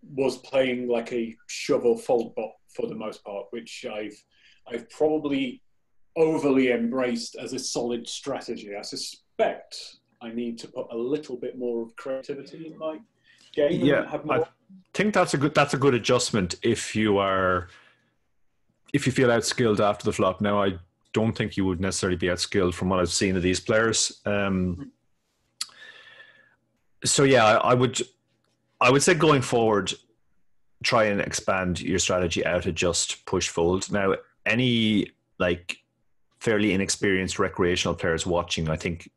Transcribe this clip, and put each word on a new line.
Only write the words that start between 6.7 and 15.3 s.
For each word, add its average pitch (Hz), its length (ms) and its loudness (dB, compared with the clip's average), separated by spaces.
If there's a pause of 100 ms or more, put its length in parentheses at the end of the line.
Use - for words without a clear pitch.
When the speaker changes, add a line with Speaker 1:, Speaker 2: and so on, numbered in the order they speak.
Speaker 1:
embraced 117 640 -2
as 120 180 -10
a 131 60 -6
solid 120 500 -4
strategy. 107 680 -8
I 104 60 -10
suspect - 1120 -6 (260)
I 117 80 -10
need 117 280 -6
to - 100 -16
put 123 240 -10
a 117 40 -8
little 131 400 -4
bit 127 220 -10
more 120 240 -4
of 113 140 -14
creativity 139 720 -10
in - 100 -18
my 156 220 -8 (520)
game 147 280 2
and 127 60 2
Speaker 2:
Yeah, 139 220 2
Speaker 1:
have - 220 -8
Speaker 2:
I 135 60 2
Speaker 1:
more - 120 0 (460)
Speaker 2:
think 208 200 0
that's 180 200 2